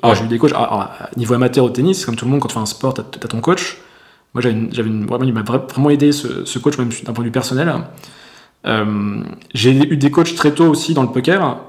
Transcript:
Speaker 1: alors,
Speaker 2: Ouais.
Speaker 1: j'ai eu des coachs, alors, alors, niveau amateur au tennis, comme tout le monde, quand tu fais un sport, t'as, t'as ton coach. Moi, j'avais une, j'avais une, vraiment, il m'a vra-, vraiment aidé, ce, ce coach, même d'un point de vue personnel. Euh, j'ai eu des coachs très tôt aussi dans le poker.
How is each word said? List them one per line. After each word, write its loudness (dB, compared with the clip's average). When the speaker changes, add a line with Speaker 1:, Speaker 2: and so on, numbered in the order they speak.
Speaker 1:
alors, 4
Speaker 2:
Ouais. 2
Speaker 1:
j'ai -4
eu -6
des 0
coachs, 4
alors, -2
alors, -4
niveau 0
amateur 4
au 2
tennis, 0
comme -4
tout -8
le 0
monde, 2
quand -4
tu -10
fais -4
un -4
sport, -4
t'as, -6
t'as -12
ton -6
coach. -2
Moi, -2
j'avais 2
une, -2
j'avais -2
une, -2
vraiment, -2
il 2
m'a -2
vra-, -2
vraiment 0
aidé, 4
ce, -6
ce -8
coach, -2
même -2
d'un -8
point -6
de -4
vue -4
personnel. -2
Euh, -2
j'ai 4
eu 4
des 2
coachs 2
très 2
tôt 4
aussi 2
dans 2
le 2
poker. 0